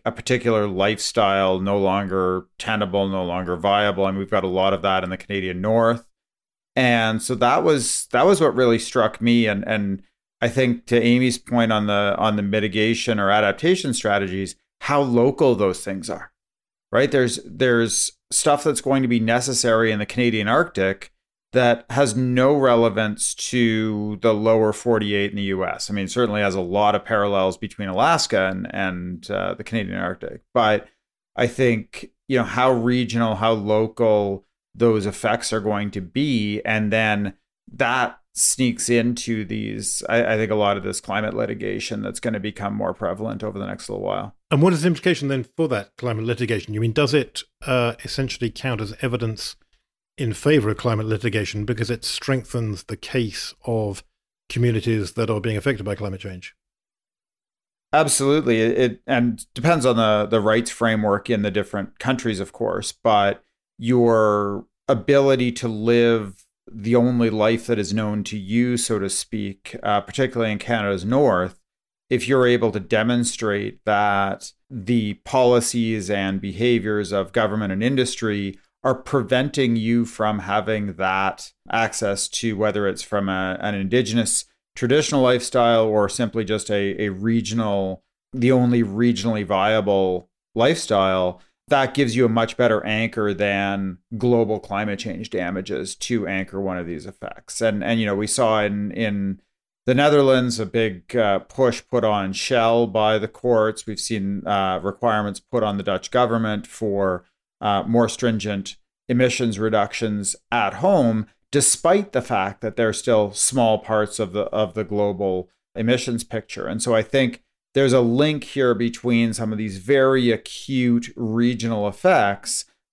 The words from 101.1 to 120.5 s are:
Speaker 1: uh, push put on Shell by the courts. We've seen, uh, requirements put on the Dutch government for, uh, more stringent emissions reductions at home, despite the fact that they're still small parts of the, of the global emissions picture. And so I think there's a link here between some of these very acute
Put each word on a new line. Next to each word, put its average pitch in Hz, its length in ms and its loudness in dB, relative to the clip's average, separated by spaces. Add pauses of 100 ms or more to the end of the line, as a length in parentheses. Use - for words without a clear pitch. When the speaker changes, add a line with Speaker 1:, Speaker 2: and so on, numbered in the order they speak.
Speaker 1:
uh, 101 240 2
push 123 500 0
put 120 140 0
on 101 300 0
Shell 117 540 2
by 110 300 2
the 107 100 -2
courts. 110 580 0
We've 104 140 -8
seen, 101 460 -4
uh, 95 380 0
requirements 104 560 -2
put 120 240 -2
on 104 140 -2
the 101 60 -6
Dutch 95 280 -4
government 113 560 0
for, 98 580 -2 (360)
uh, 101 220 0
more 117 260 2
stringent 104 640 -4 (320)
emissions 120 500 0
reductions 104 800 -2 (160)
at 104 240 0
home, 120 520 2 (240)
despite 180 600 2
the 127 100 -2
fact 101 400 -2
that 110 140 -6
they're 113 160 2
still 107 400 2
small 113 480 2
parts 107 400 -2
of 95 140 -4
the, 101 120 -2
of 104 280 -2
the 107 100 -4
global 98 640 -2 (240)
emissions 120 500 0
picture. - 440 -10
And 107 140 -6
so 117 140 0
I 110 60 2
think 127 420 0 (300)
there's 139 200 4
a 127 80 6
link 135 420 2
here 131 300 0
between 117 600 0
some 110 180 -4
of 110 60 -4
these 104 200 -6
very 131 540 4
acute 120 840 -2